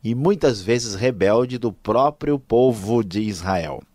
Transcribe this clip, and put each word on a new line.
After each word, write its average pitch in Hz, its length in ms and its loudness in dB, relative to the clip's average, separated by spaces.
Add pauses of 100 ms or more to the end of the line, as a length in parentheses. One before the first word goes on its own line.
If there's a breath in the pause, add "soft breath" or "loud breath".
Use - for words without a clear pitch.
e 117 120 -4
muitas 139 480 0
vezes 113 320 -2
rebelde 117 640 0
do 113 140 -2
próprio 143 640 0
povo 117 640 2
de 98 200 -4
Israel. 90 600 -4 (120)